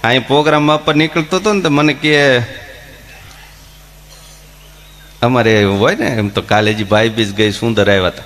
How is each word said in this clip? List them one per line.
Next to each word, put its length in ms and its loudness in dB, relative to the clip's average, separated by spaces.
અહીં 220 0
પ્રોગ્રામમાં 580 2
પર 100 0
નીકળતો 420 -2
હતો 160 -2
ને, 80 0
તો 100 -2
મને 220 2
કે, 460 2
અમારે 380 2
એવું 200 2
હોય 140 2
ને, 120 -4
એમ 220 -2
તો 140 -4
કાલે 320 0
જ 140 -6
ભાઈ 200 2
બીજ 260 -4
ગઈ, 180 0
સુંદર 380 0
આવ્યા 160 2
હતા. 180 -6